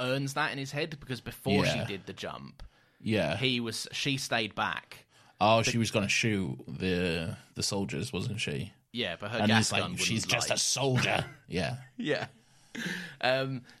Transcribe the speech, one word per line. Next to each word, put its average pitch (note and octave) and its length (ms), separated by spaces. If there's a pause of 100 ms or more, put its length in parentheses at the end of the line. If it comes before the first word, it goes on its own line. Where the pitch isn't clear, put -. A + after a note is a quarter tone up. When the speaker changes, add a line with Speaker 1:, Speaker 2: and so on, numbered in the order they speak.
Speaker 1:
earns C3+ 340
that D3 180
in C3+ 60
his C3+ 140
head D3+ 280
because B2+ 200
before - 460
she D2+ 120
Speaker 2:
Yeah. - 80
Speaker 1:
did G2 200
the G2 60
jump, C#2 500 (380)
Speaker 2:
Yeah. F#2 360
Speaker 1:
he B2+ 240
was, A2+ 320
she C#3 240
stayed A#2 400
back. - 480 (360)
Speaker 2:
Oh, A2 180
Speaker 1:
But A2+ 80
Speaker 2:
she B2 120
was A2 140
gonna G2+ 160
shoot F#2+ 580
the, F2+ 680 (180)
the F#2 80
soldiers, G2 500
wasn't A#2+ 280
she? D2+ 320 (200)
Speaker 1:
Yeah, G#2 280
but G#2 100
her A#2 80
Speaker 2:
And G#2 80
Speaker 1:
gas A2+ 120 (100)
Speaker 2:
he's - 40
like, G2+ 100
Speaker 1:
gun F2 100
wouldn't F2+ 160
Speaker 2:
"She's G#2+ 180
just - 240
Speaker 1:
light. - 80
Speaker 2:
a - 20
soldier." B2+ 640 (120)
Speaker 1:
<laughs> - 120
Speaker 2:
Yeah. F#2 280 (200)
Speaker 1:
Yeah. D3+ 300 (960)
Um, C3+ 420 (180)